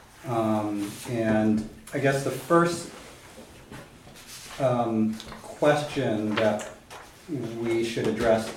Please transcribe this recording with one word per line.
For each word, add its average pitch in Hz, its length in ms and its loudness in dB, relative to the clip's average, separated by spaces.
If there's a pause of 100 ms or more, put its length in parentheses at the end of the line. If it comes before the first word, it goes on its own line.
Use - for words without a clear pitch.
(280)
Um, 107 640 0 (200)
and 110 580 2 (240)
I 147 60 -2
guess 139 240 2
the 127 80 -2
first, - 580 2 (1700)
um, 113 560 2 (260)
question 113 960 0
that 107 320 2 (920)
we 113 240 0
should 113 220 -2
address 110 500 2